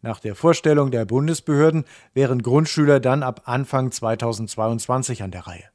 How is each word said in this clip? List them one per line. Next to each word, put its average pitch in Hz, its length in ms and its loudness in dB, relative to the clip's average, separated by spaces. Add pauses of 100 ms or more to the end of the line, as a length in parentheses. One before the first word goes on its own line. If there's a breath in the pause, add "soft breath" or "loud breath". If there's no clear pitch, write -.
Nach 113 180 -8
der 104 160 -10
Vorstellung 151 560 2
der 117 120 0
Behörden 151 800 2 (300 loud breath)
wären 127 300 0
Grundschüler 143 560 4
dann 131 240 0
ab 127 220 -6
Anfang 131 440 -2
zweitausendzweiundzwanzig 113 1300 -4
an 92 80 -10
der 90 160 -16
Reihe. 87 160 -18 (100)